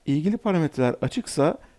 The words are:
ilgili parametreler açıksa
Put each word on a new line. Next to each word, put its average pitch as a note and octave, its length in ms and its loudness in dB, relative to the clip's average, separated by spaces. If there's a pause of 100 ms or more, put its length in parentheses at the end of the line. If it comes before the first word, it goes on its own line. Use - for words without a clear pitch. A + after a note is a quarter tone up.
ilgili D3+ 300 0
parametreler D#3 680 0
açıksa - 560 0 (200)